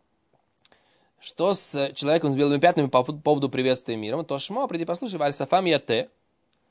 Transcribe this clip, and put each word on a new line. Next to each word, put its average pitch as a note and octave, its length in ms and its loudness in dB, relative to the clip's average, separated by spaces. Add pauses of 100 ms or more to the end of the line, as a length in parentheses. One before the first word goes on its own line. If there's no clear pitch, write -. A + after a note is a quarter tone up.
(1200)
Что - 340 -2
с C#3 420 -2
человеком D3 360 2
с C3+ 60 0
белыми C#3+ 240 2
пятнами E3+ 260 4
по C3 120 2
пов-, D3 240 -2
поводу C#3 260 2
приветствия B2+ 480 -2
миром? A2+ 280 -6
То C#3 140 -6
шмо, A#3 300 -6
приди E3+ 160 -6
послушай, F3 320 -6
валь D3 160 -2
сафам F3 320 0
яте. C3+ 400 0
То - 60 -14 (600)